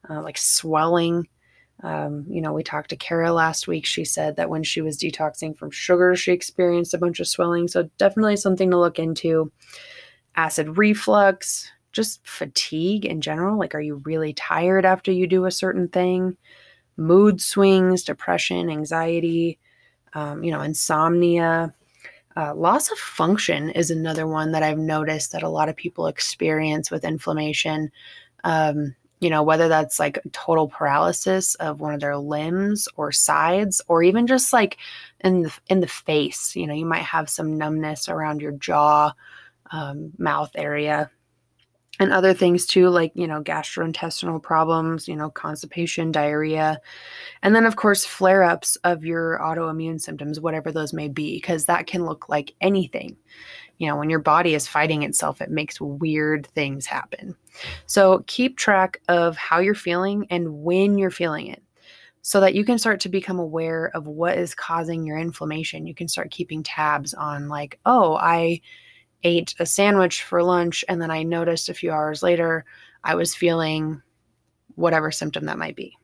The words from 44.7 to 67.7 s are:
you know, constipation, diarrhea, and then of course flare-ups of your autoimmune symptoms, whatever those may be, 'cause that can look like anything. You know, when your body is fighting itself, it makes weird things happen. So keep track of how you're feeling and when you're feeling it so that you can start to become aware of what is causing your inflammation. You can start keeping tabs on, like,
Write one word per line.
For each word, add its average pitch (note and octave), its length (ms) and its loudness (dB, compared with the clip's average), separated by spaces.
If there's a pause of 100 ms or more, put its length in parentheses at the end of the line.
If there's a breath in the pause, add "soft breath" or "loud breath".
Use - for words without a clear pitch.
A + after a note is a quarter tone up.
you D#3+ 80 -8
know, D3+ 140 -6
constipation, D#3+ 840 -6
diarrhea, D#3 720 0 (600 loud breath)
and G3+ 120 6
then A3+ 120 6
of A3 100 2
course G3+ 300 2
flare-ups F#3 800 4
of E3 200 0
your E3 380 -2
autoimmune D#3+ 580 -4
symptoms, D3+ 400 -8
whatever D#3+ 320 -4
those D#3 220 -4
may D3+ 140 -6
be, D3+ 320 -6
'cause E3 260 -2
that E3+ 200 0
can F3 200 -2
look - 240 -8
like D3 320 -2
anything. F#3+ 560 0 (640 loud breath)
You D#3+ 80 -2
know, D3 80 -2
when D3 140 -2
your D#3+ 100 2
body D#3+ 340 4
is D3 140 -2
fighting D3+ 340 0
itself, - 380 -2
it D3+ 100 -8
makes D3+ 300 -6
weird D3+ 680 -2
things C#3 360 -6
happen. - 500 -10 (520 loud breath)
So F#3+ 400 6
keep B3+ 320 -2
track F#3+ 500 2
of E3+ 300 2
how E3 200 0
you're G3 160 2
feeling G3 540 -2
and E3 340 -4
when F#3+ 360 2
you're F#3+ 120 0
feeling D#3+ 380 -4
it - 140 -16 (580 soft breath)
so - 200 2
that F#3+ 140 6
you G#3 80 2
can A#3 160 2
start G#3 220 0
to F#3+ 80 -6
become F#3 300 -4
aware E3 560 -4
of D#3+ 120 -8
what D#3+ 300 -2
is F3 180 -4
causing E3 520 -4
your D3+ 120 -6
inflammation. D#3+ 680 -8
You E3 80 -14
can E3+ 140 -10
start E3 220 -6
keeping D#3 320 -8
tabs D3 520 -4
on, C#3+ 340 -8
like, D3 380 -10